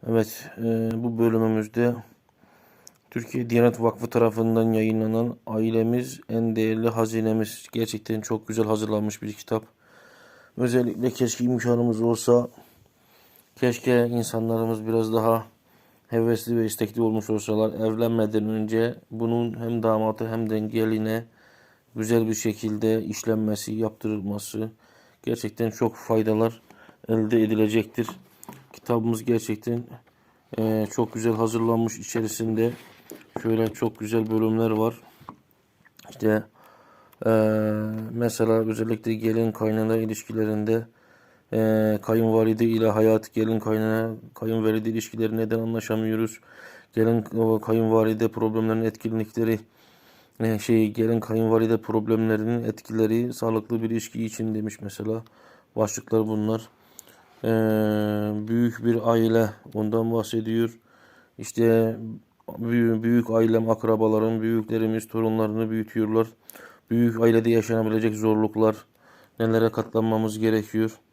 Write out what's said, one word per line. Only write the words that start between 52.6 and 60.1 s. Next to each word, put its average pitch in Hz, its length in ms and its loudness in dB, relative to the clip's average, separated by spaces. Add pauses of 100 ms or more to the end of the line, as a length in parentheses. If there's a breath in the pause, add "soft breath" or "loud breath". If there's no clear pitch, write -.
etkileri 113 720 -2
sağlıklı 113 500 -2
bir 113 60 -4
ilişki 113 360 -6
için 110 300 -6
demiş 107 260 -8
mesela. 107 420 -6 (520 soft breath)
Başlıklar 110 520 0
bunlar. 110 340 -2 (840 loud breath)
E, 113 60 0 (1000)
büyük 117 380 0
bir 117 260 2
aile, 113 380 4 (240)
ondan 113 400 -2